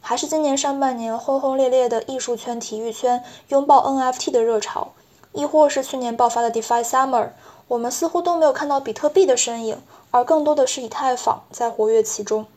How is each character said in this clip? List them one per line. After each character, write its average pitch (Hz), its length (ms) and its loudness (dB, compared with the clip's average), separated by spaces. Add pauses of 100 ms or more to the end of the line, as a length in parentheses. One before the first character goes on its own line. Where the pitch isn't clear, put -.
还 - 160 -4
是 294 100 -4
今 311 160 0
年 277 140 0
上 277 220 -2
半 262 180 0
年 226 220 -6
轰 269 220 -2
轰 269 160 -2
烈 269 120 2
烈 254 200 2
的 226 160 -2
艺 269 140 -8
术 247 180 -4
圈、 233 240 -8
体 220 180 -10
育 226 140 -6
圈 247 320 -2 (240)
拥 277 180 2
抱 285 140 8
N 269 180 0
F 254 200 0
T - 120 -4
的 240 120 2
热 226 180 2
潮， - 320 -8 (400)
亦 285 120 -4
或 302 240 6
是 269 140 -2
去 262 140 -8
年 240 200 -4
爆 240 120 4
发 233 120 -2
的 233 100 0
DeFi 233 340 -2
Summer， 262 460 0 (380)
我 240 80 -2
们 240 140 -2
似 330 160 -4
乎 339 160 0
都 349 140 0
没 320 80 2
有 285 80 6
看 294 160 -4
到 277 100 0
比 269 140 -6
特 294 160 -2
币 381 180 6
的 254 100 4
身 233 300 -4
影， - 160 -8 (280)
而 247 140 4
更 311 200 2
多 302 100 4
的 277 120 4
是 - 140 -6
以 240 80 -10
太 262 280 -2
坊 - 340 -2
在 233 180 -4
活 220 220 0
跃 220 120 4
其 214 200 -4
中。 214 240 -4 (100)